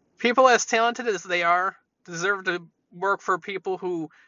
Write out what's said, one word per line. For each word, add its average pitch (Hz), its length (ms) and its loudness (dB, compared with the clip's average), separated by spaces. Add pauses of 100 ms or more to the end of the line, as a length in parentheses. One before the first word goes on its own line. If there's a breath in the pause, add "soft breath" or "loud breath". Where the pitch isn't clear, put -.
(180)
People 247 320 4
as 233 160 4
talented 233 420 0
as 190 160 -4
they 175 200 -2
are 180 340 0 (260)
deserve 185 420 -4
to 175 220 -4 (240)
work 185 300 -4
for 185 160 -2
people 190 400 -8
who 170 320 -6 (180 soft breath)